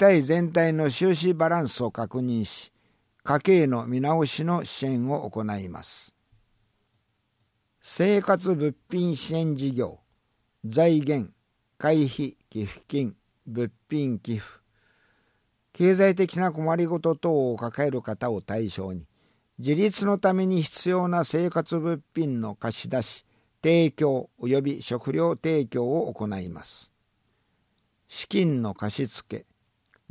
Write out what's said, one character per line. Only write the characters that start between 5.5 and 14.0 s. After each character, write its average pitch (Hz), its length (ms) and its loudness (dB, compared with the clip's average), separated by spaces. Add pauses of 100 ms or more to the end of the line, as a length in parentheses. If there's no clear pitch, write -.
ま 82 140 -14
す。 - 280 -20 (1700)
生 196 420 2
活 185 320 2
物 147 200 0 (140)
品 175 260 0
支 156 200 -6
援 160 200 0
事 135 180 -2
業。 117 260 -4 (640)
財 151 360 4
源、 135 300 -2 (460)
会 151 300 2
費、 131 300 -6 (120)
寄 107 160 -6
付 - 220 -12
金、 135 280 -2 (300)
物 117 260 -4 (160)
品 139 300 -2